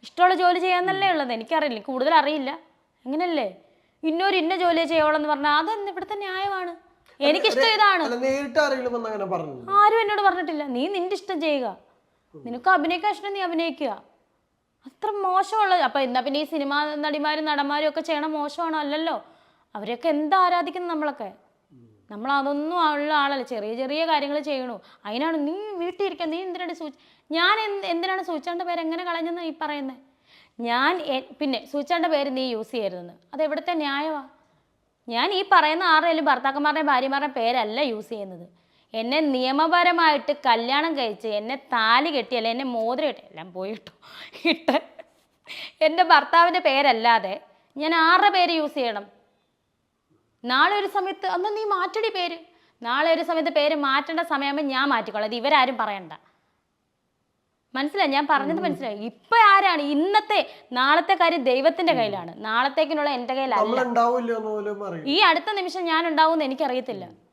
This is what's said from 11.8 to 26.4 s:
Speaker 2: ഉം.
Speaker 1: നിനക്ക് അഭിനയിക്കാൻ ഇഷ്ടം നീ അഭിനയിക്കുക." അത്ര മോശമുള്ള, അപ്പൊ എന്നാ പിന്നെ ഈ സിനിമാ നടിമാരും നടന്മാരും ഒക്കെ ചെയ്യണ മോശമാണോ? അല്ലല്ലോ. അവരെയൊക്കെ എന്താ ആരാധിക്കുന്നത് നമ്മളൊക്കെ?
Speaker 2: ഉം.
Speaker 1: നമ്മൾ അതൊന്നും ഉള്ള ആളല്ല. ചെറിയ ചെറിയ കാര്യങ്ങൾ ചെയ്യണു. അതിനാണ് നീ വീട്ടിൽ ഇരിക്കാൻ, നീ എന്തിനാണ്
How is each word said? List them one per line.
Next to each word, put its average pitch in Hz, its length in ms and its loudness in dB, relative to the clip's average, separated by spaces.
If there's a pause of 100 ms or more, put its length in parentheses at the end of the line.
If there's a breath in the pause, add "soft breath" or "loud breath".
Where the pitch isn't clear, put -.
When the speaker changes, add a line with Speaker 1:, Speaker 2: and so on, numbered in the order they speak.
Speaker 2:
ഉം. 147 100 -20
Speaker 1:
നിനക്ക് 240 240 -4
അഭിനയിക്കാൻ 359 420 2
ഇഷ്ടം 403 220 -6
നീ 403 60 -6
അഭിനയിക്കുക." 330 640 -4 (840)
അത്ര - 240 -8
മോശമുള്ള, 392 640 2
അപ്പൊ 285 240 2
എന്നാ 254 220 0
പിന്നെ 277 180 -2
ഈ 311 40 -2
സിനിമാ 294 520 -4
നടിമാരും 302 500 -4
നടന്മാരും 294 440 -2
ഒക്കെ 302 120 -6
ചെയ്യണ 311 240 -4
മോശമാണോ? 311 540 -4
അല്ലല്ലോ. 294 440 -4 (520 soft breath)
അവരെയൊക്കെ 233 340 -4
എന്താ 302 280 2
ആരാധിക്കുന്നത് 349 540 0
നമ്മളൊക്കെ? 285 420 -6 (380)
Speaker 2:
ഉം. 120 180 -20 (220)
Speaker 1:
നമ്മൾ 220 200 -6
അതൊന്നും 294 600 0
ഉള്ള 294 200 -2
ആളല്ല. 277 300 0
ചെറിയ 220 320 -6
ചെറിയ 269 300 -2
കാര്യങ്ങൾ 294 340 0
ചെയ്യണു. 254 420 -6 (240 soft breath)
അതിനാണ് 285 420 -2
നീ 330 100 -4 (120)
വീട്ടിൽ 359 360 -6
ഇരിക്കാൻ, 359 240 -6
നീ 320 80 -6
എന്തിനാണ് 359 360 -6